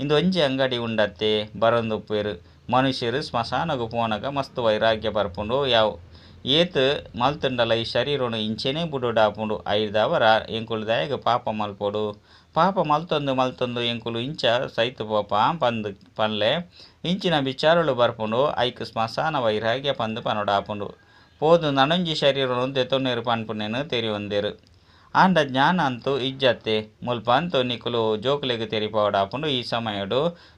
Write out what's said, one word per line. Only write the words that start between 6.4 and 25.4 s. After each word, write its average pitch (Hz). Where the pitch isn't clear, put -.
ಏತ್ 156
ಮಲ್ತುಂಡಲ 127
ಈ 113
ಶರೀರನು 123
ಇಂಚೆನೆ 110
ಬುಡುಡಾಪುಂಡು. 110
ಐದಾವರ 107
ಎಂಕುಲು 110
ದಯಗ್ 113
ಪಾಪ 120
ಮಲ್ಪೊಡು. 104
ಪಾಪ 185
ಮಲ್ತೊಂದು 151
ಮಲ್ತೊಂದು 127
ಎಂಕುಲು 117
ಇಂಚ 139
ಸೈತ್ 117
ಪೋಪ 107
ಪಂದ್ 117
ಪನ್ಲೆ. 107
ಇಂಚಿನ 175
ವಿಚಾರಲು 151
ಬರ್ಪುಂಡು. 117
ಐಕ್ 123
ಸ್ಮಶಾನ 127
ವೈರಾಗ್ಯ 117
ಪಂದ್ 110
ಪನೊಡಾಪುಂಡು. 101
ಪೋದು 160
ನನೊಂಜಿ 156
ಶರೀರನು 135
ದೆತೊನೆರು 127
ಪನ್ಪುನೆನು 113
ತೆರಿ 117
ಒಂದೆರ್. 104
ಆಂಡ 170
ಜ್ಞಾನ 143